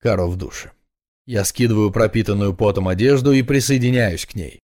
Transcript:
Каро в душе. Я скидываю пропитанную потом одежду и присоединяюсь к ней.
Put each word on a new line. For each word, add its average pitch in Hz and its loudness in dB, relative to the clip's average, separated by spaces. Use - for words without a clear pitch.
Каро 95 0
в 87 -4
душе. - -14
Я 110 -4
скидываю 107 0
пропитанную 101 0
потом 101 0
одежду 127 2
и 135 4
присоединяюсь 123 0
к - -20
ней. 85 -12